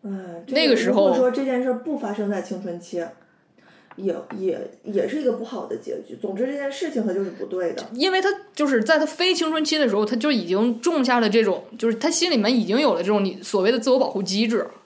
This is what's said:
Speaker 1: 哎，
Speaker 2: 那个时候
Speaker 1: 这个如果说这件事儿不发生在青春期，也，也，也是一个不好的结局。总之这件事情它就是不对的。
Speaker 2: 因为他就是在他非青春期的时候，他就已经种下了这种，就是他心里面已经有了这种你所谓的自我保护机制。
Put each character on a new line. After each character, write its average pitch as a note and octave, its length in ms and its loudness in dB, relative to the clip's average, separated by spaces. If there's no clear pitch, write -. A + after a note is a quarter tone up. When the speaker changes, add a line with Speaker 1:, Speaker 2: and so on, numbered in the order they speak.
Speaker 1:
哎， G#3 80 -10
Speaker 2:
那 D4 200 2
个 B3+ 60 6
时 G3 180 2
候 G3+ 180 6
Speaker 1:
这 - 0 -
个 E3+ 60 4
如 B3+ 60 4
果 B3 80 6
说 - 0 -
这 C4+ 140 -2
件 B3+ 180 0
事 C4 60 0
儿 A#3+ 120 0
不 D4+ 180 -4
发 G#3 160 -6
生 G#3 160 -2
在 G3 100 -2
青 F#3+ 220 -8
春 F3 180 -8
期， F3 240 -6
也， F#3+ 200 -4
也， F#3+ 320 -4
也 G3 240 -2
是 C4+ 140 -4
一 C#4+ 40 -6
个 A#3+ 100 2
不 A3+ 100 -8
好 A3+ 220 -10
的 A3 100 -6
结 - 240 -8
局。 - 160 -16
总 G3 180 -6
之 A3 120 -2
这 C#4 80 -4
件 C#4 180 -6
事 D#4+ 180 -6
情 A#3 160 -2
它 F#3+ 60 -2
就 G3 100 -2
是 F#3 100 -4
不 - 120 -10
对 F3+ 300 -4
的。 - 180 -10
Speaker 2:
因 C#4 180 0
为 F#4+ 80 2
他 F#4+ 100 2
就 D4 120 0
是 B3+ 160 2
在 D#4 160 4
他 D4+ 60 2
非 F4 300 0
青 E4+ 160 0
春 D#4+ 120 0
期 D#4 140 0
的 D4+ 100 4
时 G#3 80 2
候， G#3 120 2
他 G#3+ 100 -2
就 C#4+ 160 2
已 G3+ 140 0
经 A3 340 2
种 D#4+ 240 2
下 A#3+ 160 4
了 A3 80 2
这 A3 160 4
种， F#3+ 200 0
就 A3+ 120 0
是 A3 80 -2
他 D4 120 0
心 F4+ 200 0
里 C#4+ 80 2
面 G#3+ 120 2
已 A#3+ 140 4
经 G3+ 160 2
有 C4 140 4
了 E3+ 80 -2
这 F#3 60 -2
种 G#3 140 4
你 F#3 200 -4
所 - 180 0
谓 F#3+ 100 4
的 B3+ 80 2
自 A3+ 120 0
我 C4 80 6
保 G3+ 100 2
护 G3+ 140 -4
机 G3 240 0
制。 A3 200 0